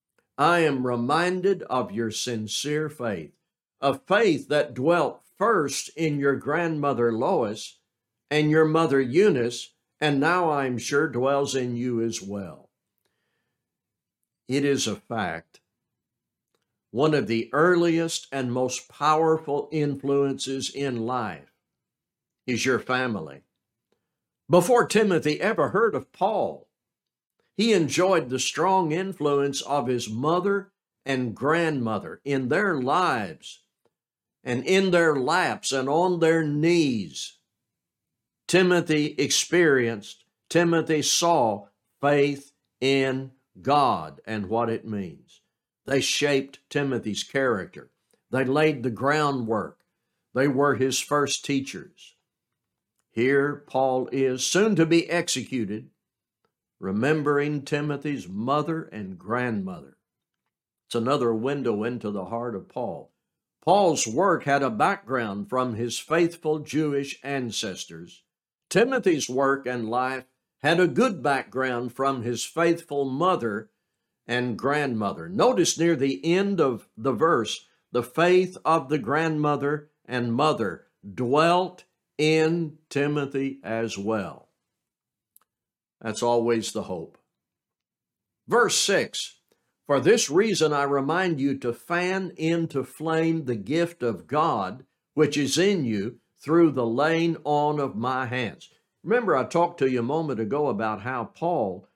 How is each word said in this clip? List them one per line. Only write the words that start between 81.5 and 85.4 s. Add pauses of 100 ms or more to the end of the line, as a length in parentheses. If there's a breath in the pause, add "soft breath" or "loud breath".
in
Timothy
as
well." (1500)